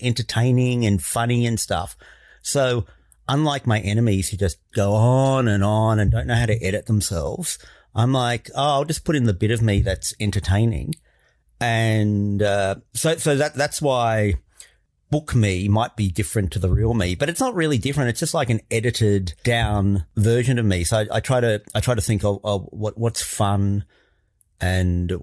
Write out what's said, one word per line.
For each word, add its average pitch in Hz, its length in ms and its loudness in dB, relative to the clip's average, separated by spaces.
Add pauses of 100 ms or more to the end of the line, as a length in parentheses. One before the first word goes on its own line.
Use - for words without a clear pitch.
entertaining 123 840 2
and 101 160 2
funny 120 460 0
and 113 100 -2
stuff. 92 380 -4 (460)
So 127 440 0 (440)
unlike 143 360 0
my 110 140 2
enemies 104 500 2
who 98 60 -6
just 90 220 -2 (160)
go 101 200 2
on 131 540 2
and 101 160 2
on 107 360 2
and 104 120 2
don't 117 160 0
know 120 80 0
how 113 120 0
to 107 140 -2
edit 95 260 -4
themselves, 101 720 -2 (380)
I'm 120 180 2
like, 120 400 -2
"Oh, 143 200 0
I'll 143 120 0
just - 180 -6
put 156 120 0
in 131 80 2
the 110 100 2
bit 107 180 0
of 113 100 0
me 101 200 2
that's - 380 -2
entertaining." 104 760 0 (640)
And, 107 840 0
uh, 98 340 2 (180)
so, 160 240 0
so 147 180 0
that, 147 200 -2
that's 143 260 -4
why 113 540 0 (720)
book 151 240 -4
me 101 340 2
might 110 280 0
be 101 140 0
different 98 420 -2
to - 80 -6
the 90 100 0
real 110 240 2
me, 90 220 -2
but 143 140 -2
it's 170 100 -6
not 254 160 -2
really 151 240 0
different. 139 320 -2
It's - 80 -6
just, 165 160 -4
like, 127 160 0
an 110 180 0
edited 107 640 0 (100)
down 104 640 0 (100)
version 117 440 2
of 113 60 0
me. 90 180 2
So 110 160 0
I, 107 140 -2
I 110 60 0
try 127 220 0
to, 110 220 0 (100)
I 107 80 -2
try 123 140 0
to 107 60 -2
think 104 220 0
of, 101 200 0
of 101 260 -2
what, 104 280 -8
what's 113 260 -2
fun 101 640 0 (760)
and 90 500 0 (120)